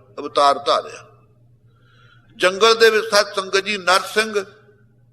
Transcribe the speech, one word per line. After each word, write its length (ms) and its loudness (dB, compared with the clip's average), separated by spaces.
ਅਵਤਾਰ 400 2
ਧਾਰਿਆ। 480 -4
ਜੰਗਲ 380 2
ਦੇ 160 4
ਵਿੱਚ 160 -2
ਸਤ 300 0
ਸੰਗਤ 200 -6
ਜੀ 200 -2
ਨਰਸਿੰਘ, 680 -2